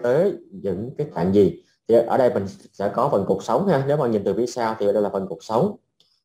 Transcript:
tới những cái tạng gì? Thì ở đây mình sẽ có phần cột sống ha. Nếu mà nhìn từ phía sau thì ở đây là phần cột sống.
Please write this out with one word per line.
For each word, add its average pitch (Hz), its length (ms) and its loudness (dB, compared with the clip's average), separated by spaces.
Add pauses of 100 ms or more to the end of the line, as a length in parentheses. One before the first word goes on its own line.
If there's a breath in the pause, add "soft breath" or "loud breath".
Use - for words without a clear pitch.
tới 147 340 2 (140)
những 98 460 -8
cái 147 160 -4
tạng 90 200 -2
gì? 98 300 4 (240 loud breath)
Thì - 80 6
ở - 220 4
đây 123 160 4
mình 98 140 -2
sẽ - 480 -8
có 123 140 0
phần 104 180 0
cột 95 160 0
sống 185 240 0
ha. 139 200 2
Nếu 147 100 0
mà 139 100 0
nhìn 107 180 0
từ 101 120 0
phía 120 80 0
sau 113 340 -4
thì 101 80 0
ở 101 60 2
đây 107 80 2
là 101 80 0
phần 95 180 -4
cột 85 140 -10
sống. 147 360 0 (480)